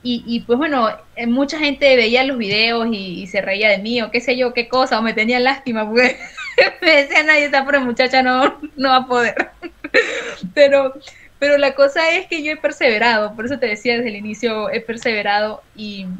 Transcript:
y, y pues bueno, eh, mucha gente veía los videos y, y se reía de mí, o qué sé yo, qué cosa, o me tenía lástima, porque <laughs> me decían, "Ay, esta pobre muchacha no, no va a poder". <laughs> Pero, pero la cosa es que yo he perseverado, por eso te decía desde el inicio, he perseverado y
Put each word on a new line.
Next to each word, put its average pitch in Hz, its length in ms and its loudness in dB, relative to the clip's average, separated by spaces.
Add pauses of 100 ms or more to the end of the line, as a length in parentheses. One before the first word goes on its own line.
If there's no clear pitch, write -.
y, 240 260 -4
y 233 180 -2
pues 240 140 2
bueno, 269 300 0 (260)
eh, 233 120 -8
mucha 277 320 0
gente 285 360 4
veía 240 280 4
los 269 140 -2
videos 226 540 0
y, 190 320 -8
y 190 40 -12
se 190 140 -2
reía 196 280 0
de 196 100 2
mí, 233 220 -2
o 214 100 -6
qué 240 100 0
sé 254 160 -2
yo, 247 160 0
qué 233 160 -4
cosa, 254 300 0
o - 20 -2
me 226 120 -2
tenía 240 260 0
lástima, 247 480 -2
porque 247 300 2 (400)
<laughs> 381 240 2
me 339 100 4 (120)
decían, 311 260 2
"Ay, 302 140 4
esta 277 200 0
pobre 285 160 0
muchacha 254 440 0
no, 254 360 0 (160)
no 262 140 -2
va 254 80 4
a 254 100 0
poder". 240 280 0 (260)
<laughs> - 920 -4
Pero, 277 400 4 (460)
pero 285 180 4
la 277 180 2
cosa 302 420 2
es 370 100 -6
que 320 160 -6
yo 302 100 -4
he 302 40 -8
perseverado, 226 800 0
por 226 100 -8
eso 262 140 -6
te 240 80 -2
decía 233 300 -2
desde 240 120 -4
el 208 60 -8
inicio, 214 540 -6
he 220 120 -4
perseverado 214 920 -4
y 202 340 -12 (120)